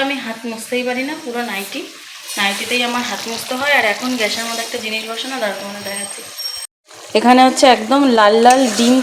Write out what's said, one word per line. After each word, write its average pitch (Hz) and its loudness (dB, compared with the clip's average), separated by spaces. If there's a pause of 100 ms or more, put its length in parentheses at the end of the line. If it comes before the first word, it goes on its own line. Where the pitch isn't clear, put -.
আমি 277 -4 (100)
হাত 226 -10 (100)
মুছতেই 240 -6
পারি 247 -4
না, 311 -8 (100)
পুরো 240 -8 (100)
নাইটি, 202 -8 (600)
নাইটিতেই 214 -2
আমার 247 -4
হাত 202 -8
মুছতে 226 -8
হয়। 285 0
আর 226 0
এখন 247 -6 (100)
গ্যাসের 220 -4
মধ্যে 226 -6
একটা 240 -8
জিনিস 220 -6
বসানো, 254 -8
দাঁড়াও 196 -4
তোমাদের 202 -10
দেখাচ্ছি। 202 -8 (1000)
এখানে 247 6
হচ্ছে 254 2 (100)
একদম 226 0 (160)
লাল 214 6 (100)
লাল 262 8 (160)
ডিম 240 4